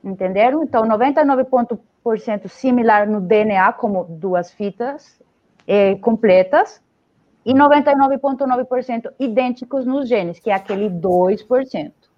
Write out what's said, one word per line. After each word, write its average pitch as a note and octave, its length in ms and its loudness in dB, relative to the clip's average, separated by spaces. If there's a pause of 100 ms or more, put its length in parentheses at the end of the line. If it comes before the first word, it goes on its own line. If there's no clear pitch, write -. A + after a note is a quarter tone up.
Entenderam? G3 580 -2
Então, B3 220 -2
noventa B3+ 380 0
e - 20 4
nove C4 200 0 (600)
por A3 160 -2
cento G#3 280 -8
similar A3 600 2
no G#3+ 120 -2
D G3+ 200 2
N G#3+ 160 0
A, F#3+ 160 4
como G3+ 320 -4
duas F3 480 -6
fitas, A#3 680 -10 (460)
é, G3 300 2
completas, A3 840 2 (640)
e A#3+ 100 0
noventa D4 360 4
e C#4+ 60 4
nove C4+ 220 0
ponto C#4 280 -2
nove B3+ 180 -2
por B3+ 200 -4
cento A3+ 340 -8
idênticos B3+ 680 -4
nos C4+ 200 -2
genes, F#3 320 -2
que - 120 -6
é G3 40 2
aquele G3 340 -4
dois F3+ 540 0
por C4 240 0
cento. - 520 -12